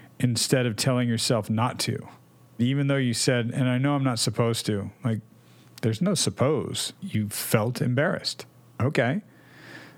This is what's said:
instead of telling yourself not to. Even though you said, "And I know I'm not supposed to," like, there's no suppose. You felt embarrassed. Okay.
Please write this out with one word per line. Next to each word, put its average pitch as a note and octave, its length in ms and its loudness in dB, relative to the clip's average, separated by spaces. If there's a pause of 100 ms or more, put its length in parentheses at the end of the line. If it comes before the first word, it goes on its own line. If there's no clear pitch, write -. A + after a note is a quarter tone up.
(180)
instead B2 460 2
of A2 120 -2
telling B2 340 2
yourself A2+ 400 0
not A#2 300 0
to. - 280 -4 (500)
Even C#3 280 2
though C#3 100 2
you B2 160 2
said, A#2+ 400 2
"And B2+ 160 0
I B2 80 2
know C#3+ 200 2
I'm C3+ 80 0
not A#2+ 140 0
supposed A#2 460 0
to," G2 280 -2 (120)
like, A2 160 0 (640)
there's A2 180 0
no F#3 140 2
suppose. - 880 -2
You G#2+ 260 -2
felt A#2 540 0
embarrassed. - 640 -2 (320)
Okay. C#3+ 420 0 (760)